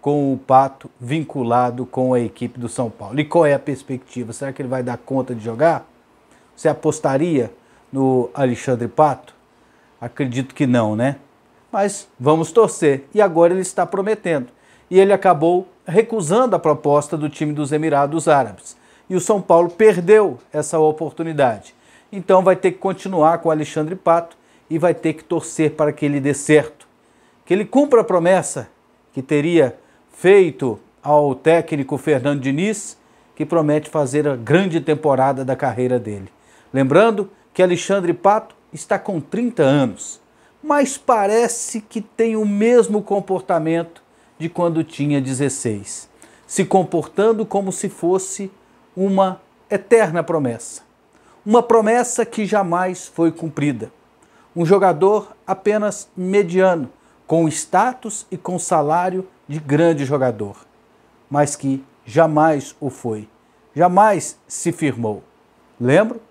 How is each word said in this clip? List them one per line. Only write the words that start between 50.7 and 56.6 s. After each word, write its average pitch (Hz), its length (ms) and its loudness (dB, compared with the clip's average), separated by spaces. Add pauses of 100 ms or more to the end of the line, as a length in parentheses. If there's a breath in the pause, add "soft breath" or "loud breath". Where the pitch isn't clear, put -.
Uma 226 180 4
promessa 233 600 0
que 220 220 -6
jamais 185 640 -2
foi 170 240 0
cumprida. 143 580 -6 (640 soft breath)
Um 170 100 -2
jogador 190 720 2 (100)
apenas 208 720 -4
mediano, 185 720 0 (380 soft breath)